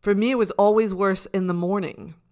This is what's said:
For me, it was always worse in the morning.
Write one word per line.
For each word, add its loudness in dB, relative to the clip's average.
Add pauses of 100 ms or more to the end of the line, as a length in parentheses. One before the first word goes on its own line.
For 0
me, 2
it 0
was 0
always 2
worse 0
in -2
the -2
morning. -4 (180)